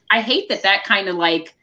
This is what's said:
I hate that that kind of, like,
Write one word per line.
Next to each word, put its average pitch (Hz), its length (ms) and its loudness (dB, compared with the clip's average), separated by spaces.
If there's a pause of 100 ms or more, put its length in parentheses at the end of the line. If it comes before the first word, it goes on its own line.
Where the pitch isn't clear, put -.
I 226 120 2
hate 254 280 -2
that - 140 -4
that 196 220 2
kind 196 220 0
of, 180 100 -4
like, 165 460 -2